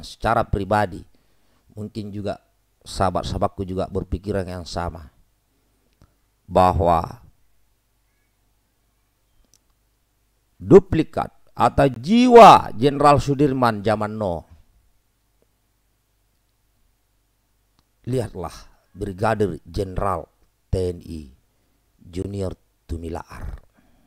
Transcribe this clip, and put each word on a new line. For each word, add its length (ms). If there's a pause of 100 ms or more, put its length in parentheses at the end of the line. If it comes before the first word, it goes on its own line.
secara 400
pribadi, 560 (720)
mungkin 400
juga 240 (480)
sahabat-sahabatku 800
juga 240
berpikiran 560
yang 160
sama, 480 (1400)
bahwa 720 (3250)
duplikat 720 (240)
atau 400
jiwa 880
Jenderal 400
Sudirman 640
zaman 320
now, 320 (3500)
lihatlah 480 (400)
Brigadir 720
Jenderal 560 (480)
T 80
N 240
I 240 (720)
Junior 560 (320)
Tumilaar. 720 (480)